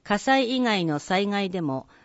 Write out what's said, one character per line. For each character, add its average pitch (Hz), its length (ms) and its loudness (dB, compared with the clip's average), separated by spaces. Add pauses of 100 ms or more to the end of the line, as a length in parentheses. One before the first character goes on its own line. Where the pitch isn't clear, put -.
火 208 160 0
災 269 360 2
以 254 60 0
外 208 240 2
の 151 140 0
災 190 280 0
害 202 220 -2
で 180 120 -6
も 135 260 -4 (180)